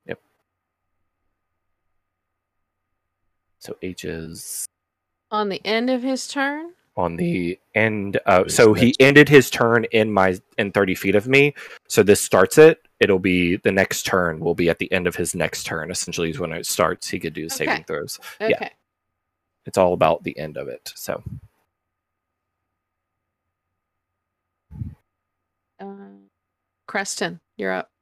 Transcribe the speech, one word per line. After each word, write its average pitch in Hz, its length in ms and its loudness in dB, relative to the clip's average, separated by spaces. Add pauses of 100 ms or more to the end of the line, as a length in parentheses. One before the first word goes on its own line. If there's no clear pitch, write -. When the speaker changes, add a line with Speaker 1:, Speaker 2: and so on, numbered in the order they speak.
Speaker 1:
Yep. - 140 -12 (3500)
So - 240 -16
H 92 220 -12
is 80 600 -12 (640)
Speaker 2:
On 214 180 -4
the 185 180 -8
end 226 240 -2
of 247 120 -2
his 262 260 -6
turn? 294 440 -6 (240)
Speaker 1:
on 87 180 -2
the 90 420 -4 (200)
end 107 400 -2 (100)
of, 92 200 4
Speaker 3:
His - 100 -6
Speaker 1:
so 110 180 8
he 101 120 4
Speaker 3:
next 127 140 2
Speaker 1:
ended 143 280 8
his 143 220 8
turn 117 420 2
in 110 200 2
my, 95 240 2 (220)
in 101 140 -2
thirty 95 240 2
feet 98 180 -2
of 104 140 2
me. 139 260 4 (320)
So - 160 2
this 98 180 2
starts - 380 2
it. 156 220 8 (180)
It'll 95 220 2
be, 90 340 0
the - 160 -2
next 95 320 0
turn 85 380 -2
will 82 160 -2
be 85 120 0
at 82 120 0
the - 100 -6
end 90 160 -2
of 87 80 -2
his 87 180 -6
next 82 300 -6
turn. 82 300 -8
Essentially, 85 380 -6
is 78 100 -8
when 85 100 -6
it 85 160 -10
starts. - 420 -2
He 90 120 -8
could 80 140 -8
do 80 140 -10
saving - 260 -6
Speaker 2:
Okay. - 100 -10
Speaker 1:
throws. 78 340 -10 (220)
Speaker 2:
Okay. 220 100 -4 (100)
Speaker 1:
Yeah. - 80 -10 (960)
It's - 140 -6
all 92 140 2
about 82 320 0
the - 120 -10
end 76 200 -12
of 69 100 -10
it. 64 300 -16
So. - 260 -10 (4000)
Speaker 2:
Uh, 196 60 -14 (1000)
Creston, 175 500 -8 (180)
you're 190 160 -6
up. 185 300 -8